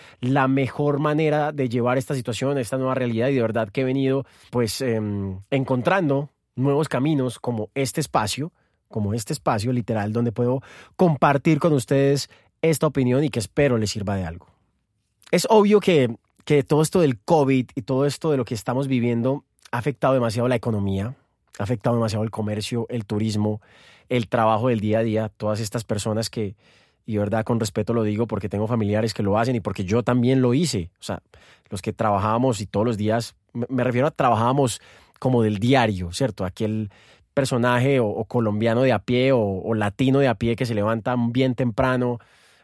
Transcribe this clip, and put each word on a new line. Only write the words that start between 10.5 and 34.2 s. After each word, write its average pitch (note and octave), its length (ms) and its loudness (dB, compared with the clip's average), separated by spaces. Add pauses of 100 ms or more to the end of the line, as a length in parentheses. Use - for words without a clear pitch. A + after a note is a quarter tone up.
compartir D#3 640 4
con E3 120 2
ustedes C#3 580 2 (320)
esta D#3+ 240 2
opinión C3+ 380 2
y D3+ 60 0
que A#2+ 100 -4
espero B2 380 2
les G#2+ 140 -2
sirva G2+ 260 -4
de F#2 80 -4
algo. E2+ 220 -12 (840)
Es F3+ 180 2
obvio G#3 300 6
que, C3+ 380 4 (260)
que D3 200 4
todo D3+ 180 2
esto D#3+ 180 2
del C#3 180 2
covid C3+ 580 2
y - 80 -6
todo C3+ 220 0
esto C#3+ 240 -2
de D3 60 2
lo C3 80 0
que A#2+ 120 -6
estamos C3 340 -4
viviendo A#2+ 560 0 (260)
ha - 60 -4
afectado C3+ 380 0
demasiado A#2+ 340 0
la B2+ 60 0
economía, G2+ 600 -4 (440)
ha G#2 40 -4
afectado A#2+ 340 -2
demasiado A2 260 -2
el A2+ 80 -6
comercio, G#2+ 580 -6
el A2+ 160 -8
turismo, G#2+ 560 -2 (460)
el B2 220 -2
trabajo A2 400 2
del A#2 100 0
día G#2+ 200 0
a A2+ 40 2
día. A2 260 -2
Todas G#2+ 300 -4
estas A2+ 240 -6
personas A2 460 -4
que, G#2 260 -6 (500)
y A2 80 -8
de G#2 60 0
verdad G#2 240 0
con A#2 160 0
respeto A2 340 -2
lo A#2 100 0
digo G#2+ 240 -2
porque G#2 200 -6
tengo G2+ 180 -2
familiares G#2+ 480 0
que A2 100 -4
lo G#2 140 2
hacen A#2+ 200 0
y - 20 -2
porque G2 240 -6
yo G#2 180 0
también B2 400 2
lo B2 120 2
hice. B2+ 360 -2 (120)
O - 20 -20
sea, - 180 -10 (480)
los G2 120 -8
que A2 100 -6
trabajábamos A2 720 0
y G2+ 40 -6
todos G#2 200 0
los A#2 120 0
días, A2 380 -2 (160)
me, A#2+ 180 -6
me B2+ 140 -2
refiero B2 240 0
a D#3+ 40 -4
trabajábamos B2+ 720 2 (380)